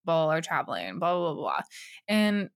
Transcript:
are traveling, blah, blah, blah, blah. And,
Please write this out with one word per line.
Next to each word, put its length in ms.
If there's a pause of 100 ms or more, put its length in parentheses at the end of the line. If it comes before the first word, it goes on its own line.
are 340
traveling, 580
blah, 160
blah, 180
blah, 100
blah. 180 (460)
And, 480